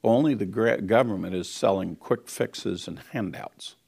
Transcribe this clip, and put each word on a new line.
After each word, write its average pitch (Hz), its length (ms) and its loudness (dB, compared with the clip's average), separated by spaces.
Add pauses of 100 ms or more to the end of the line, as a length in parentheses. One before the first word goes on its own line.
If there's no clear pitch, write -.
Only 131 320 4
the 104 120 -2
gra-, 110 340 2
government 98 540 2
is 90 140 -4
selling 90 480 0
quick - 320 -4
fixes - 600 -6
and 85 120 -12 (120)
handouts. - 640 -10 (140)